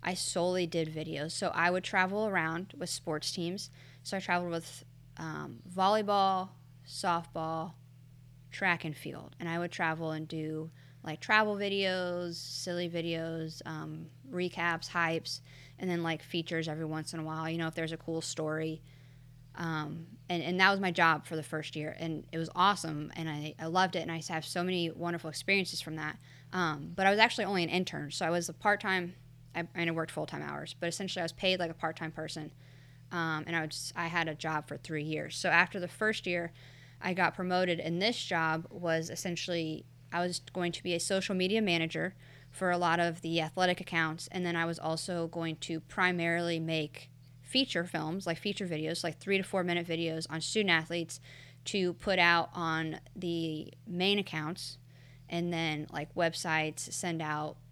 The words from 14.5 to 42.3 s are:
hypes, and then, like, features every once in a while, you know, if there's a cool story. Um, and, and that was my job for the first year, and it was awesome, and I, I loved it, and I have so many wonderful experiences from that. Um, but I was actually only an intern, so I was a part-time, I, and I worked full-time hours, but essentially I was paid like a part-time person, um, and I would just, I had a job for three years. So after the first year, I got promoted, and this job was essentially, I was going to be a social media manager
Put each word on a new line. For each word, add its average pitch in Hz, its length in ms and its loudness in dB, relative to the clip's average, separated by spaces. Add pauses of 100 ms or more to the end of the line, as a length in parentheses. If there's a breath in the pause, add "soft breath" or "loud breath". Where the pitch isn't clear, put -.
hypes, 165 520 0 (380 loud breath)
and 185 120 -2
then, 170 120 0
like, 165 200 -2
features 165 440 -2
every 156 200 -4
once 156 260 -4
in 160 80 -6
a 156 40 -4
while, 160 240 -4
you 165 100 -2
know, 165 80 0
if 160 80 -4
there's 165 180 -2
a 160 60 -6
cool 165 220 -2
story. 160 600 -2 (760 loud breath)
Um, 160 500 -4 (220)
and, 175 140 0
and 180 180 0
that 190 100 10
was 196 100 2
my 185 120 2
job 165 340 6
for 165 100 -4
the 156 60 -2
first - 320 -6
year, 151 240 -6
and 160 320 -4
it 160 80 -4
was 165 160 -2
awesome, 170 640 2
and 160 120 -4
I, 151 300 -6
I 160 80 -6
loved 180 300 4
it, 170 40 2
and 165 120 -4
I 160 160 -4
have 160 180 -4
so 180 160 -2
many 175 280 2
wonderful 170 380 -4
experiences 190 520 0
from 156 160 -8
that. 156 220 -6 (340 loud breath)
Um, 165 420 0
but 190 120 2
I 196 40 8
was 202 80 4
actually 226 280 6
only 190 180 2
an 160 40 0
intern, 151 440 0
so - 120 -2
I 160 60 2
was 170 180 2
a 175 40 -8
part-time, 190 640 2 (400)
I, 170 200 -2
and 170 160 2
I - 20 0
worked 160 200 -2
full-time 151 300 -4
hours, 147 360 -8
but 170 100 -2
essentially 185 320 -4
I 170 40 0
was 160 80 -2
paid 185 260 4
like 170 120 0
a 160 40 -8
part-time 160 380 -4
person, 156 400 -8 (580 loud breath)
um, 160 360 0
and 165 100 -2
I 160 60 2
would 156 100 -4
just, - 240 -6
I 170 100 -2
had 165 220 0
a 151 80 -4
job 156 320 -2
for 147 80 -6
three 151 260 -4
years. 151 340 -4
So - 120 0
after 180 320 6
the 175 80 -4
first 214 400 -2
year, 170 240 0 (500 loud breath)
I 185 100 -2
got 175 220 4
promoted, 180 460 2
and 170 200 0
this 233 240 0
job 165 460 0
was 165 400 0
essentially, 165 760 -4 (280)
I 170 80 2
was 180 220 -2 (100)
going 175 200 0
to - 100 -10
be 175 120 0
a 170 60 0
social 190 340 0
media 185 260 4
manager 170 540 2 (360 loud breath)